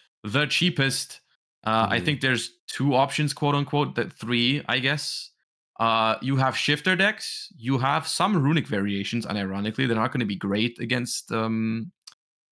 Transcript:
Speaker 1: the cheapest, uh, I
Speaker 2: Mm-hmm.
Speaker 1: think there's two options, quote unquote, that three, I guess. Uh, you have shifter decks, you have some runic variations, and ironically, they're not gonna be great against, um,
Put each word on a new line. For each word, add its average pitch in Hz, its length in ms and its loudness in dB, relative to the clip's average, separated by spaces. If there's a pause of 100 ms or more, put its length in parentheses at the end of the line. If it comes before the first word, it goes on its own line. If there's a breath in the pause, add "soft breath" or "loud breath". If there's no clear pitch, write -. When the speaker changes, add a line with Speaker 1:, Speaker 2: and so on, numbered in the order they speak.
(240 soft breath)
Speaker 1:
the 120 200 0
cheapest, - 800 0 (420)
uh, 113 240 4
I 117 80 0
Speaker 2:
Mm-hmm. - 80 -2
Speaker 1:
think 147 160 0
there's 127 460 -2
two 139 280 0
options, 143 380 2
quote 143 220 0
unquote, 143 400 0
that - 180 -2
three, 120 560 0
I 123 100 0
guess. 139 520 -4 (500)
Uh, 113 400 4
you 135 160 0
have 131 180 2
shifter 151 420 0
decks, - 600 -2
you 123 220 0
have 139 280 0
some 196 300 0
runic 151 300 2
variations, 101 580 -2
and 104 140 -4
ironically, 101 480 -2
they're 117 100 2
not 110 160 0
gonna 113 140 -2
be 101 100 -4
great 104 440 -2
against, 120 520 -4
um, 113 600 -2 (600)